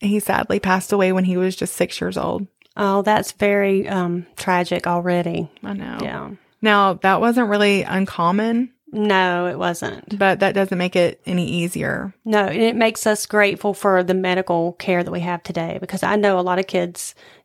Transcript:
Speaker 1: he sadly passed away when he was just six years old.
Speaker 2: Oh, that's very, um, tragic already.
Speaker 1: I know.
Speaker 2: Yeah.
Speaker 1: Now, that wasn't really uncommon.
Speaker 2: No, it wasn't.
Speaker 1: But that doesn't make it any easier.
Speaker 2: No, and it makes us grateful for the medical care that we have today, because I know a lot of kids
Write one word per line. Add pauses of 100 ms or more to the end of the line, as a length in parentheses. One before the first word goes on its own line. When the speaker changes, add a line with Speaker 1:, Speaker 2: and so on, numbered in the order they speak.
Speaker 1:
he
sadly
passed
away
when
he
was
just
six
years
old. (280)
Speaker 2:
Oh,
that's
very,
um,
tragic
already. (140)
Speaker 1:
I
know.
Speaker 2:
Yeah. (300)
Speaker 1:
Now,
that
wasn't
really
uncommon. (200)
Speaker 2:
No,
it
wasn't.
Speaker 1:
But
that
doesn't
make
it
any
easier. (120)
Speaker 2:
No,
and
it
makes
us
grateful
for
the
medical
care
that
we
have
today,
because
I
know
a
lot
of
kids (300)